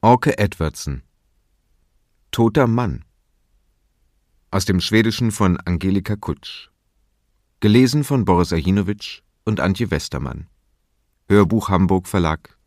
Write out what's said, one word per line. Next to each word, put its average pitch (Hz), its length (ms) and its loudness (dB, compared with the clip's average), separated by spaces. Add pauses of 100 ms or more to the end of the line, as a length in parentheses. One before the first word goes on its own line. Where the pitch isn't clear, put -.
Orke 123 300 4
Edwardson. 78 640 -4 (1300)
Toter 117 360 2
Mann. 113 400 -2 (1400)
Aus 98 160 -2
dem 92 160 0
Schwedischen 110 480 0
von 95 280 2
Angelika 95 560 -2
Kutsch. - 540 -10 (920)
Gelesen 127 440 4
von 127 220 0
Boris 87 260 2
Ajinowitsch 92 680 -2 (240)
und 107 140 -2
Antje 95 300 -2
Westermann. 69 560 -6 (800)
Hörbuch 107 440 4
Hamburg 92 360 2
Verlag, 82 600 -2